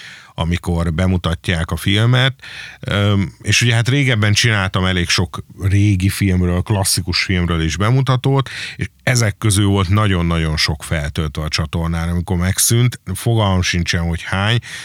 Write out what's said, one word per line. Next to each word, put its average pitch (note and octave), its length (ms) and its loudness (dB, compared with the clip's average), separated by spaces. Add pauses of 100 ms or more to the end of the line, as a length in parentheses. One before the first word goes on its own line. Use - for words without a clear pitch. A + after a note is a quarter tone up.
(360)
amikor E2+ 580 -2
bemutatják F2 800 0
a E2+ 40 -2
filmet. B2 580 2 (460)
Öm, G2+ 640 0
és G#2+ 200 0
ugye A#2+ 120 2
hát A2+ 160 2
régebben B2 440 2
csináltam G2 520 2
elég F2+ 240 0
sok - 340 -2 (180)
régi G2 480 4
filmről, F2+ 520 2
klasszikus F#2 600 -2
filmről F2 380 0
is D#2+ 160 -2
bemutatót, C3 720 2 (260)
és - 140 -6 (140)
ezek A#2+ 340 0
közül G#2 300 2
volt G2 220 2
nagyon-nagyon E2+ 680 0
sok - 260 -4
feltöltve D2+ 600 -4
a D2+ 40 -6
csatornán, E2 600 -4
amikor F2 280 -2
megszűnt. A#2 640 0 (140)
Fogalmam G2+ 480 2
sincsen, E2+ 400 0
hogy E2+ 220 -2
hány, G#2 360 0 (260)